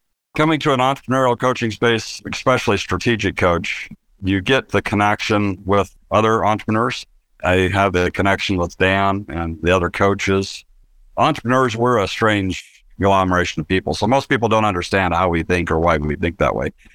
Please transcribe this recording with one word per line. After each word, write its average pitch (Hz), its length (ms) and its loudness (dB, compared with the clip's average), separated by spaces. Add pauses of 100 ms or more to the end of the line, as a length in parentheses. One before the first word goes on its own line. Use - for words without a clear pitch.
(360)
Coming 156 240 2
to 143 140 0
an 127 80 2
entrepreneurial 131 580 0
coaching 123 320 -2
space, 113 580 -2
especially 120 480 0
strategic 101 600 -2
coach, 87 500 0 (340)
you 98 200 0
get 131 280 0
the 101 120 0
connection 104 840 0
with 95 320 0 (160)
other 110 320 2
entrepreneurs. 110 600 -2 (400)
I 92 240 2
have 98 240 0
the 90 180 0
connection 98 460 0
with 87 200 -4
Dan 98 520 0
and 82 320 -6
the 85 120 2
other 87 160 2
coaches. 98 760 -2 (500)
Entrepreneurs, 127 640 0
we're 120 220 2
a 92 80 0
strange 101 760 -2 (140)
agglomeration 92 640 2
of - 60 -10
people. - 260 -2
So - 120 -4
most 131 220 2
people 117 220 0
don't 110 160 2
understand 92 480 0
how 90 160 2
we 85 120 0
think 87 300 -2
or 82 80 0
why 82 180 2
we 73 200 -4
think 82 200 -4
that 57 160 0
way. 58 160 -4 (260)